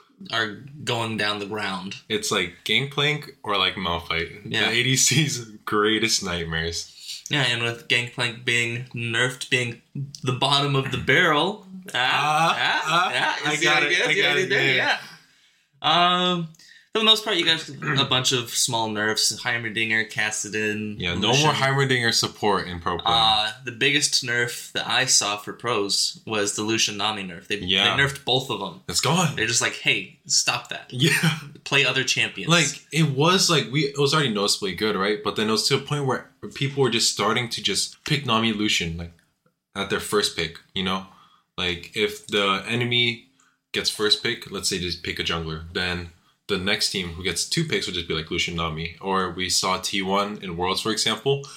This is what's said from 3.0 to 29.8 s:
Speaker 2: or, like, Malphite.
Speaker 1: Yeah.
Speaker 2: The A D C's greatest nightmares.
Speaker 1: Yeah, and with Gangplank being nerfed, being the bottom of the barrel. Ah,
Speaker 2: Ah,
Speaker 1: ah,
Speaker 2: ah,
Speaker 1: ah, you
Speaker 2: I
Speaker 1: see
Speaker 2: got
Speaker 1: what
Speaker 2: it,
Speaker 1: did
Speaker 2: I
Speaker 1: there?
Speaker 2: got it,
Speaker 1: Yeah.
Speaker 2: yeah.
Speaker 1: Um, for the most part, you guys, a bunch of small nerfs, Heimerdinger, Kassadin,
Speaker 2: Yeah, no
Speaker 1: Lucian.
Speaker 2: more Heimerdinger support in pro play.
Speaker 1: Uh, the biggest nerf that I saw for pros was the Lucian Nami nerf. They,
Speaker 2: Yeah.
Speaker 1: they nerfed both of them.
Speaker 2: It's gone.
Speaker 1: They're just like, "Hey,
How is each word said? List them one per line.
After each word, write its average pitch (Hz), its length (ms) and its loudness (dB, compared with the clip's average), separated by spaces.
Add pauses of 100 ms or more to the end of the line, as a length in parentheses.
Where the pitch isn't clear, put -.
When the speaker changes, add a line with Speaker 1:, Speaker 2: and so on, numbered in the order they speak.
Speaker 2:
or, 104 120 -2
like, 92 200 0
Malphite. 85 680 -4
Speaker 1:
Yeah. 110 260 0
Speaker 2:
The 117 100 2
A - 20 2
D 131 140 2
C's 131 420 2 (260)
greatest 107 600 2
nightmares. 85 1040 -6
Speaker 1:
Yeah, 143 120 2
and 120 200 0
with 117 240 -4
Gangplank 120 580 -2
being 120 420 0 (100)
nerfed, 117 520 -2
being 123 320 -2 (440)
the 127 80 0
bottom 139 420 2
of 131 160 0
the 123 80 -4
barrel. 160 680 2 (280)
Ah, - 0 -
Speaker 2:
Ah, 151 640 2
Speaker 1:
ah, 165 260 0
Speaker 2:
ah, 170 300 2
Speaker 1:
ah, - 300 0
you 151 80 0
Speaker 2:
I - 20 2
Speaker 1:
see 156 100 0
Speaker 2:
got 160 180 4
Speaker 1:
what 147 100 2
Speaker 2:
it, - 20 4
Speaker 1:
did 185 80 2
Speaker 2:
I 156 120 2
Speaker 1:
there? 196 80 4
Speaker 2:
got - 160 2
it, - 120 0
Speaker 1:
Yeah. 135 240 2
Speaker 2:
yeah. 262 240 2 (840)
Speaker 1:
Um, 175 680 2 (440)
for 269 80 0
the - 40 2
most 220 200 4
part, 214 120 0
you 170 80 2
guys, 160 240 0
a 139 360 0
bunch 127 280 2
of 117 180 -2
small 113 380 0
nerfs, 107 540 0
Heimerdinger, 110 680 0
Kassadin, 107 880 -2
Speaker 2:
Yeah, 87 160 -2
no 95 140 0
Speaker 1:
Lucian. 139 160 4
Speaker 2:
more 147 100 4
Heimerdinger 135 580 2
support 98 540 0
in 87 140 -8
pro 87 180 -2
play. - 60 -10 (100)
Speaker 1:
Uh, 110 380 2 (120)
the 123 80 -8
biggest 139 520 0
nerf 120 480 -2
that - 160 -4
I 127 160 2
saw 104 320 2
for 104 160 -10
pros 104 760 0
was 104 300 0
the 110 60 -2
Lucian 107 340 2
Nami 104 280 -2
nerf. 87 220 -12
They, 104 120 -4
Speaker 2:
Yeah. 95 380 2
Speaker 1:
they 139 60 4
nerfed 139 220 0
both 131 260 0
of 107 80 -2
them. 92 300 -8
Speaker 2:
It's 87 120 -2
gone. 151 360 2
Speaker 1:
They're 113 100 0
just 117 160 2
like, 107 140 0
"Hey, 107 500 -2